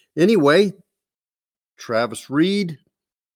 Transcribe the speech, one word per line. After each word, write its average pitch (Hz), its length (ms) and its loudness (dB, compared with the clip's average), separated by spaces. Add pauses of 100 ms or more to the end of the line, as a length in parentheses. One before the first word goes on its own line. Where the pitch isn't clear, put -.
(180)
anyway, 185 560 2 (1040)
Travis 117 520 -6
Reed, 170 500 -2 (560)